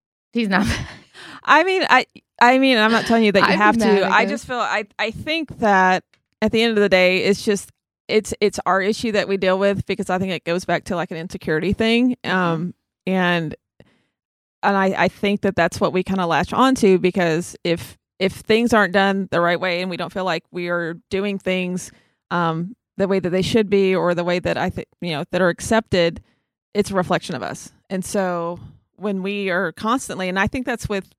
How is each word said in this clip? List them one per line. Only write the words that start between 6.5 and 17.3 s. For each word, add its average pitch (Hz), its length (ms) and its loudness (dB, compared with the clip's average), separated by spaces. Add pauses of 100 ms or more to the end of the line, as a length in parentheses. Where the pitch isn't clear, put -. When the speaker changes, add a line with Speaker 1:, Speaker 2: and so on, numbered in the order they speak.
Speaker 2:
the 226 120 2
end 226 140 2
of 208 40 4
the 202 80 4
day, 185 360 4
it's 196 200 0
just, 202 240 -2 (380)
it's, 214 340 0
it's 208 240 0
our 190 160 2
issue 220 300 -2
that 196 160 0
we 196 100 0
deal 185 220 2
with, 202 260 0
because 190 240 -4
I 185 80 0
think 190 140 -4
it 160 140 -6
goes 170 200 -4
back 175 200 -2
to, 185 100 -6
like, 170 160 -6
an 170 60 -10
insecurity 165 560 -4
thing. 233 500 2
Speaker 1:
Mm-hmm. - 120 -4
Speaker 2:
Um, 175 380 -2 (320)
and, 175 500 0 (1080)
and 202 160 2
I, 190 80 2 (180)
I 185 40 2
think 202 340 -2
that 196 140 0
that's 170 260 0
what 175 120 0
we 185 100 0
kinda 190 220 -2
latch 165 280 0
onto, 240 440 4
because 175 640 0